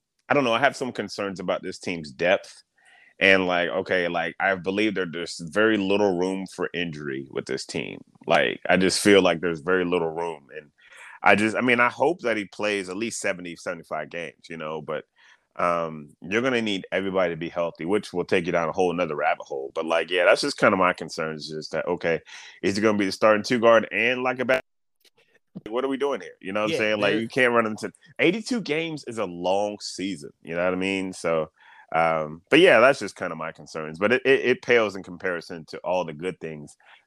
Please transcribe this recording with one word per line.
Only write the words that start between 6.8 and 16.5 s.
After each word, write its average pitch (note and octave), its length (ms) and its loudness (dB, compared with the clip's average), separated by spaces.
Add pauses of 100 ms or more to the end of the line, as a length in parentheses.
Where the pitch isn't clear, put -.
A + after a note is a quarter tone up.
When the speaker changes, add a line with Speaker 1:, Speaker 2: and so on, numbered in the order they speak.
Speaker 1:
with - 160 -8
this C2+ 180 -6
team. G1+ 380 -8 (240)
Like, C2 420 2
I F2 80 4
just F#2 240 2
feel G2+ 220 8
like F2 180 2
there's E2 200 -4
very F2+ 260 2
little E2+ 240 0
room. D#2+ 440 -6
And D2+ 160 -18 (520)
I G2+ 120 8
just, G#2 220 2
I F#2+ 40 0
mean, B2 200 4
I A#2+ 80 4
hope C#3+ 320 0
that A2+ 160 -2
he G#2 80 -4
plays G2+ 440 -4
at F#2 80 -8
least A2 240 -6
seventy, F2+ 360 -6
seventy-five D#2 540 -8
games, E2 380 -12
you E2 80 -12
know, D#2 240 -8
but, D2+ 240 -8 (520)
um, E2 540 -2 (100)
you're G#2 220 -2
gonna B2+ 200 0